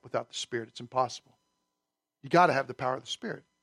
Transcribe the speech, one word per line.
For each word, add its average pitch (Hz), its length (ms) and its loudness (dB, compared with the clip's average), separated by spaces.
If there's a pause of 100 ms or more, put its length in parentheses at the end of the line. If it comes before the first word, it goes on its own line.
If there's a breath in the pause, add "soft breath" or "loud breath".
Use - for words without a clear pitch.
without 120 260 -4
the - 80 -14
Spirit. 113 320 -6
It's - 100 -20
impossible. 123 580 -4 (840)
You 139 80 -14
gotta 170 220 8
have 131 160 0
the 123 60 -8
power 127 200 -2
of 135 80 -8
the - 80 -12
Spirit. - 320 -10 (200)